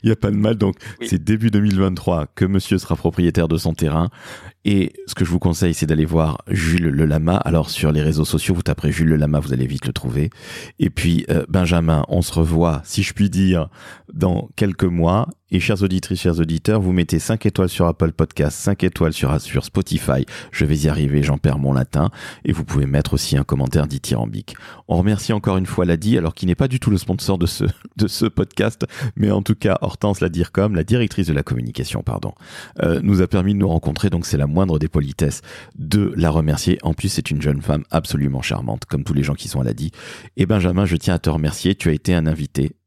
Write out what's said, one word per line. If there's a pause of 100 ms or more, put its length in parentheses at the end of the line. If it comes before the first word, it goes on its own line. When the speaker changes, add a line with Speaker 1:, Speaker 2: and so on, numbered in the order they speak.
Speaker 1:
il
y
a
pas
de
mal.
Donc, (240)
Speaker 2:
Oui.
Speaker 1:
c'est
début
deux
mille
vingt-trois
que
monsieur
sera
propriétaire
de
son
terrain. (560)
Et (120)
ce
que
je
vous
conseille,
c'est
d'aller
voir
Jules
le
Lama.
Alors,
sur
les
réseaux
sociaux,
vous
taperez
Jules
le
Lama,
vous
allez
vite
le
trouver. (500)
Et
puis,
euh,
Benjamin,
on
se
revoit,
si
je
puis
dire, (420)
dans
quelques
mois. (220)
Et
chères
auditrices,
chers
auditeurs,
vous
mettez
cinq
étoiles
sur
Apple
Podcasts,
cinq
étoiles
sur,
sur
Spotify. (260)
Je
vais
y
arriver,
j'en
perds
mon
latin. (320)
Et
vous
pouvez
mettre
aussi
un
commentaire
dithyrambique. (320)
On
remercie
encore
une
fois
Ladi,
alors
qui
n'est
pas
du
tout
le
sponsor
de
ce, (180)
<laughs>
de
ce
podcast, (300)
mais
en
tout
cas
Hortense
Ladircom,
la
directrice
de
la
communication,
pardon, (500)
euh,
nous
a
permis
de
nous
rencontrer,
donc
c'est
la
moindre
des
politesses (360)
de
la
remercier.
En
plus,
c'est
une
jeune
femme
absolument
charmante,
comme
tous
les
gens
qui
sont
à
Ladi. (440)
Et
Benjamin,
je
tiens
à
te
remercier,
tu
as
été
un
invité (120)